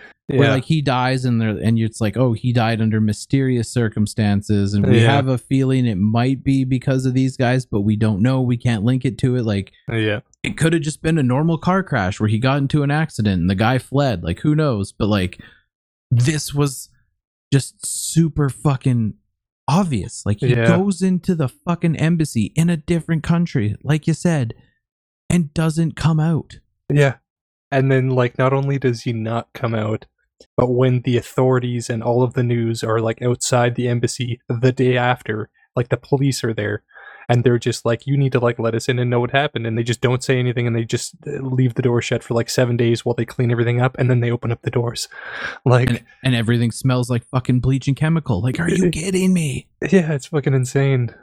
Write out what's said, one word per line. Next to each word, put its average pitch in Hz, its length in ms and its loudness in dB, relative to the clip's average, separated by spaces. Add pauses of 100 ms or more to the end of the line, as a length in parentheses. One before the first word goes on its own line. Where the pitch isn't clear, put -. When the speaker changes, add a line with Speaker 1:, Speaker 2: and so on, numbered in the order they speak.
(280)
Speaker 1:
Where, 135 200 2
Speaker 2:
Yeah. 113 60 4
Speaker 1:
like, 135 120 0
he 156 160 0
dies 131 440 0
and 117 160 2
they're, 110 160 -2
and 113 200 0
it's 113 220 -2
like, 104 160 -2
"Oh, 123 160 2
he 117 220 -2
died 113 260 0
under 110 220 2
mysterious 123 680 0
circumstances, 104 1040 0
and 101 140 2
we 123 140 6
Speaker 2:
Yeah. 113 120 6
Speaker 1:
have 135 140 2
a 127 100 0
feeling 131 480 0
it 107 120 -2
might 117 440 0
be 135 220 0
because 131 420 0
of 127 80 0
these 131 220 0
guys, 127 300 0
but 104 160 -2
we 107 160 2
don't 107 240 0
know. 131 200 2
We 123 140 0
can't 117 300 0
link 127 180 2
it 127 160 -2
to 127 160 0
it." 123 80 -2
Like, 101 300 -2 (160)
Speaker 2:
Yeah. 107 320 -2 (200)
Speaker 1:
it - 140 -8
could 160 160 0
have 165 120 0
just 147 180 -6
been 160 160 0
a 143 60 2
normal 151 340 0
car 185 260 0
crash 98 360 -2
where 107 100 0
he 110 100 0
got 135 200 0
into 139 220 0
an 143 100 0
accident 107 500 0
and 87 80 2
the 98 60 2
guy 113 220 2
fled. 127 460 -2
Like, 85 160 -4
who 151 160 0
knows? 127 380 -2
But, 110 140 -2
like, 95 340 0 (680)
this 139 440 0
was 143 340 -2 (640)
just - 340 0
super 151 640 0
fucking 123 680 -2 (520)
obvious. 143 580 -2
Like, 101 140 0
he 127 120 2
Speaker 2:
Yeah. 117 140 2 (120)
Speaker 1:
goes 185 240 0
into 185 340 0
the 139 140 0
fucking 170 480 -2
embassy 156 580 0
in 165 140 2
a 170 80 0
different 165 460 -2
country, 165 600 0
like 147 240 0
you 165 60 2
said, 147 400 -2 (760)
and 170 240 0
doesn't 160 440 0
come 156 240 2
out. 160 380 -2 (300)
Speaker 2:
Yeah. 143 260 2 (540)
And 135 220 2
then, 131 200 2
like, 123 260 0
not 131 160 2
only 139 260 -2
does 120 240 -2
he 120 100 -4
not 113 400 -4
come 117 220 -4
out, 107 300 -4 (520)
but 127 140 2
when 127 320 2
the 123 140 0
authorities 123 720 0
and 117 140 -4
all 120 200 2
of 120 100 0
the 123 100 0
news 117 400 -2
are, 113 160 0
like, 113 220 -2
outside 123 540 0
the 123 120 -2
embassy 120 640 -2
the 127 240 2
day 127 240 2
after, 123 520 -2 (260)
like, 127 140 -2
the 120 80 0
police 135 460 -2
are 113 100 -2
there, 104 300 -4 (460)
and 120 140 4
they're 120 160 4
just - 260 -4
like, 117 220 -2
"You 139 100 0
need 139 160 2
to, 127 60 2
like, 120 200 0
let 113 160 -2
us 113 140 -4
in 123 100 -2
and 123 100 -2
know 123 120 0
what 123 100 -2
happened." 139 360 -2
And 113 100 -2
they 120 60 -2
just 120 180 -4
don't 127 220 0
say 131 160 0
anything, 123 280 -2
and 117 80 -2
they 117 80 -2
just, - 320 -6 (120)
uh, 143 160 -8
leave 127 320 0
the 131 80 -2
door 120 180 2
shut - 220 -4
for, 123 100 -6
like, 117 160 0
seven 120 260 0
days 117 300 0
while 120 100 0
they 117 80 -4
clean 120 280 -2
everything 120 280 0
up, 127 200 0
and 123 100 2
then 123 100 2
they 120 120 0
open 117 200 -4
up - 120 -6
the - 80 -6
doors. 117 360 -4 (280)
<laughs> - 300 -12
Like 123 260 4
Speaker 1:
And, 113 120 -4 (200)
and 127 120 2
everything 117 360 0
smells 127 380 -2
like 123 180 -2
fucking 123 340 0
bleach 131 260 0
and 135 80 0
chemical. 151 460 0
Like, 127 180 -2
are 165 80 -2
you 180 200 0
Speaker 2:
It 160 60 0
Speaker 1:
kidding 185 400 0
me? 151 340 -2 (240)
Speaker 2:
Yeah, 165 200 4
it's 143 140 -4
fucking 143 300 0
insane. 131 680 0